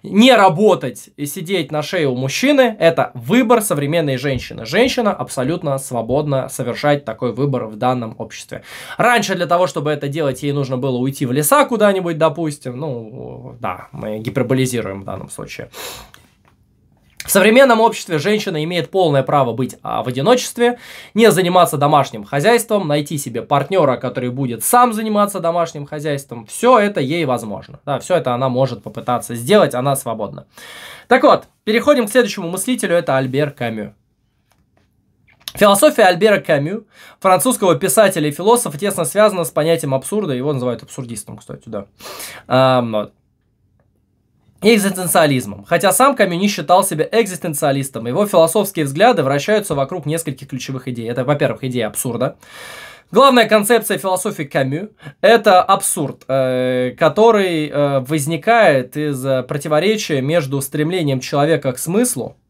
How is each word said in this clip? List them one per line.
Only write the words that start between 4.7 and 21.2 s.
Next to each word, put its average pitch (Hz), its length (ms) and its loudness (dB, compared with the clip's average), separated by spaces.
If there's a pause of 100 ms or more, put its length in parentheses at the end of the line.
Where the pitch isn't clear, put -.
абсолютно 139 680 -4
свободна 131 680 -2
совершать 143 560 -2
такой 113 280 -6
выбор 127 320 -2
в 107 100 -14
данном 117 420 -4
обществе. - 460 -14 (340)
Раньше 214 380 2
для 170 120 -4
того, 175 200 2
чтобы 151 240 -4
это 143 160 -4
делать, 143 360 -4
ей 143 100 -2
нужно 135 240 -4
было 127 200 -2
уйти 135 280 -2
в 120 80 -2
леса 151 320 2
куда-нибудь, 190 520 0
допустим. 147 640 -4
Ну, 123 800 -12
да, 92 320 -8
мы 110 280 -8
гиперболизируем 113 800 -2
в 98 40 -16
данном 98 240 -12
случае. - 400 -14 (1600)
В - 40 -12
современном 220 520 4
обществе 208 380 -2
женщина 190 440 -2
имеет 170 260 -4
полное 156 320 2
право 135 300 0
быть, 123 320 -4
а, 110 180 -4
в 113 60 -6
одиночестве, 233 720 0 (340)
не 220 160 6